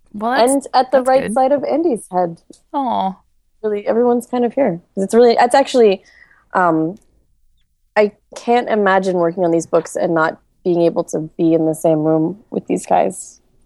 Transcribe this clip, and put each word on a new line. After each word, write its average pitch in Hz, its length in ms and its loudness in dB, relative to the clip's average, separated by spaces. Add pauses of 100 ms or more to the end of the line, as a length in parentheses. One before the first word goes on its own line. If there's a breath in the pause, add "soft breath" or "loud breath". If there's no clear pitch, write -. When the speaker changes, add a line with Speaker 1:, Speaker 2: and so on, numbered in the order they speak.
(120)
Speaker 1:
Well, 220 200 -4
that's, 254 200 2
Speaker 2:
And 277 220 -2
at 254 180 2
the 277 60 4
Speaker 1:
that's 254 100 0
Speaker 2:
right 269 140 4
Speaker 1:
good. 190 120 -6
Speaker 2:
side 262 180 2
of 277 120 -2
Andy's 294 460 -2
head. 175 320 -4 (300)
Speaker 1:
Aw. 208 440 -4 (460)
Speaker 2:
Really, 208 240 -4
everyone's 240 400 0
kind 247 180 -4
of 233 100 -4
here. 202 260 -2 (160)
It's 196 180 -4
really, 233 240 6
it's 240 160 2
actually, 240 500 2 (480 soft breath)
um, 170 440 0 (1000)
I 208 160 2 (240)
can't 240 320 0
imagine 190 480 0
working 175 280 0
on 165 60 2
these 165 160 0
books - 300 -2
and 170 180 -2
not 160 260 0 (240)
being 170 180 0
able 165 220 0
to - 160 -6 (160)
be 165 180 2
in 160 120 2
the 160 80 -2
same 156 300 0
room 160 460 -2
with - 160 -6
these 185 200 -6
guys. - 540 -2 (260)